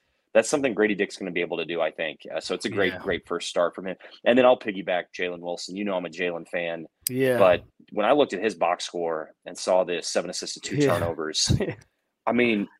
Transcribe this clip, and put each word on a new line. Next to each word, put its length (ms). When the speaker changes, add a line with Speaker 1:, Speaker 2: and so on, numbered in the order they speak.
Speaker 1:
that's 160
something 240
Grady 200
Dick's 240
gonna 140
be 100
able 160
to 80
do, 160
I 80
think. 440
Uh, 60
so 140
it's 120
a 40
great, 240
Speaker 2:
Yeah. 60
Speaker 1:
great 280
first 220
start 260
from 120
him. 80
And 120
then 80
I'll 140
piggyback 460
Jalen 220
Wilson. 360
You 100
know 100
I'm 100
a 40
Jalen 380
fan. 380
Speaker 2:
Yeah. 300
Speaker 1:
But 240
when 120
I 60
looked 220
at 100
his 120
box 300
score 480
and 120
saw 280
the 180
seven 260
assists 280
and 60
two 120
Speaker 2:
Yeah. 180
Speaker 1:
turnovers, 640
Speaker 2:
<laughs> 720
Speaker 1:
I 60
mean, 340